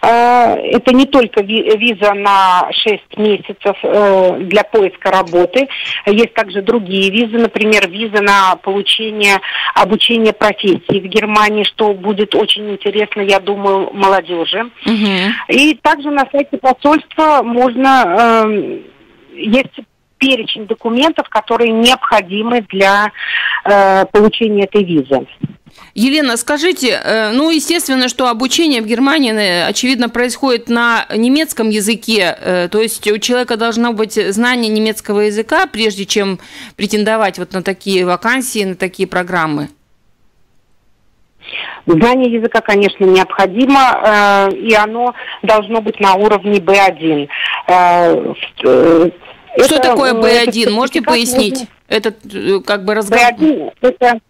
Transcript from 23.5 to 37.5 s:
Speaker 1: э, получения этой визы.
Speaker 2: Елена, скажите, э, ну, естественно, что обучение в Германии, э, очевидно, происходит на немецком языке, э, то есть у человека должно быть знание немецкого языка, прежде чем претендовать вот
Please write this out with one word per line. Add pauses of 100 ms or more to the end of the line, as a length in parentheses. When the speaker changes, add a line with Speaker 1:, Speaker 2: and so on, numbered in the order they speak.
Speaker 1:
э,
получения
этой
визы. (680)
Speaker 2:
Елена,
скажите,
э,
ну,
естественно,
что
обучение
в
Германии,
э,
очевидно,
происходит
на (100)
немецком
языке,
э,
то
есть
у
человека
должно
быть
знание
немецкого
языка,
прежде
чем (380)
претендовать
вот